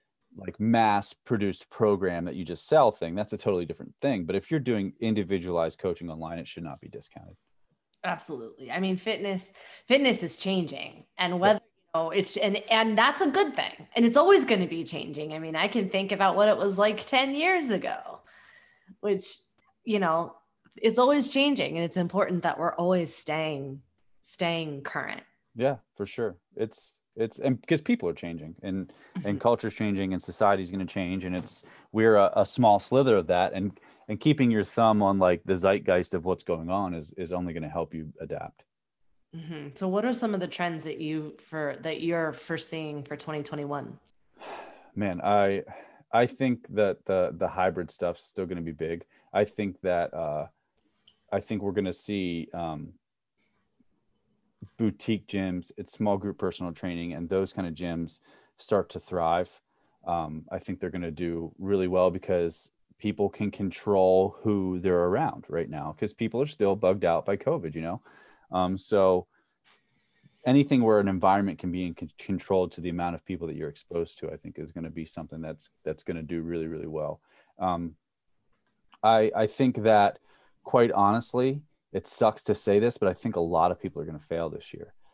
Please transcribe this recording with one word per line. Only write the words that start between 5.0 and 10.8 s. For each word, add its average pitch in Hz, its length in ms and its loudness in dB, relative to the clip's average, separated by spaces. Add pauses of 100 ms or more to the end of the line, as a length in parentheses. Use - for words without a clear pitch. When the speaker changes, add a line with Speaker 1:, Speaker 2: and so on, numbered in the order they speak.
Speaker 1:
coaching 87 320 -4
online, 80 300 -10
it 82 80 -10
should - 160 -12
not 71 180 -12
be - 80 -18
discounted. - 480 -18 (640)
Speaker 2:
Absolutely. 131 680 -10
I 156 80 -4
mean, 190 180 0
fitness, 196 560 -6 (320)
fitness 262 380 4
is 170 120 -4
changing, 160 720 -4 (140)